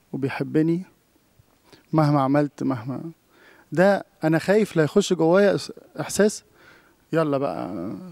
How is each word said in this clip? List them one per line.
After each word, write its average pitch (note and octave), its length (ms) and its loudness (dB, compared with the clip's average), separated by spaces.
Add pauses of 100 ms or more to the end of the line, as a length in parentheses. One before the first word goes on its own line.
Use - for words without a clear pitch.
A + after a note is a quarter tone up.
(120)
وبيحبني D3+ 680 -2 (1120)
مهما D3 300 4
عملت، C#3+ 400 0
مهما، C3 480 -6 (640)
ده F#3 320 2 (200)
أنا D#3+ 140 2
خايف G3+ 380 0
لا D#3+ 60 4
يخش F#3+ 300 2
جوايا F3 440 4
إس-، - 140 -8 (300)
إحساس، - 440 0 (680)
يلا D3+ 260 0
بقى G2+ 580 -6 (160)